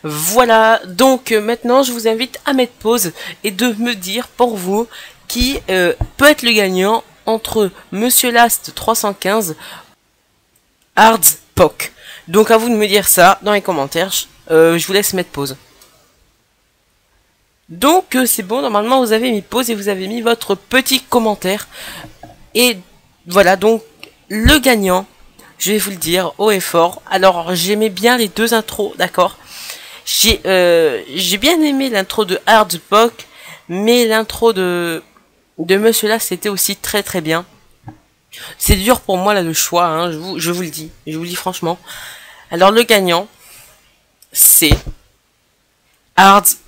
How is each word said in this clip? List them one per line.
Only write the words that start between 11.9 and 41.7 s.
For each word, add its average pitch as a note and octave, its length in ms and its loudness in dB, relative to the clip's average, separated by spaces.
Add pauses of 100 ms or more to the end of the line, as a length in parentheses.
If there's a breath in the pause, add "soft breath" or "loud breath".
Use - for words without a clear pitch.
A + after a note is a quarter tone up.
Donc G#3+ 220 2
à A3+ 80 6
vous A#3 120 0
de A#3 60 2
me G#3 120 0
dire G3 200 0
ça F#3+ 360 6
dans G#3 100 0
les G3+ 80 0
commentaires, E3+ 500 -4
je, - 140 -6 (280)
euh, E3 240 6
je D#3+ 100 -4
vous F#3+ 60 -4
laisse G3 200 0
mettre F3+ 160 -4
pause. C#3 260 -8 (2250)
Donc, C4 460 0
euh, B3+ 100 2
c'est A3+ 180 -4
bon, A3+ 180 -6
normalement A#3 440 0
vous A3 80 0
avez A#3+ 180 0
mis G#3 100 -2
pause A#3+ 280 -4
et A3+ 60 -2
vous G3+ 120 -6
avez F#3+ 200 -4
mis A#3 140 -8
votre A3 340 -2
petit B3+ 460 -2
commentaire. G#3 680 -2 (880 loud breath)
Et A#3 220 2 (500)
voilà, F3+ 280 4
donc A3 280 0 (460)
le A3+ 280 2
gagnant, G3+ 480 2 (540 soft breath)
je F#3+ 140 -2
vais G#3+ 40 0
vous G3 140 -4
le F#3 60 -12
dire E3+ 420 -2
haut G#3+ 100 2
et G3 100 0
fort. F3 500 0
Alors F#3 440 2
j'aimais G#3 360 0
bien A3 280 0
les A3 120 -2
deux A3+ 260 0
intros, - 420 -4
d'accord. F3+ 400 0 (680 loud breath)
J'ai, - 420 0
euh, E3+ 560 2 (120)
j'ai F#3 240 -4
bien D#4 240 2
aimé C4+ 280 0
l'intro G#3 360 -2
de F3+ 220 -6
Hard G3+ 320 2 (100)
Poc, A3+ 380 2 (420 loud breath)
mais A3+ 360 2
l'intro A3 460 0
de, F3 500 -4 (580)
de F3 180 0
Monsieur A3 320 2
Last A3+ 200 -2
c'était F#3 200 -6
aussi G3 260 -4
très - 280 -4
très F3+ 180 -6
bien. D#3+ 240 -2 (1120 loud breath)
C'est - 180 0
dur G#3+ 240 2
pour F#3+ 180 -2
moi G3+ 160 2
là F#3+ 100 0
le E3 100 -4
choix, F3 320 0
hein, E3 260 -2
je D#3 60 -8
vous, F3+ 220 -10
je E3 120 -4
vous F3+ 120 -4
le D#3 80 -8
dis, D#3 200 -14 (160)
je D#3 80 -10
vous D#3+ 80 -8
le F3 60 -10
dis F3+ 60 -8
franchement. F3 440 -6 (720 loud breath)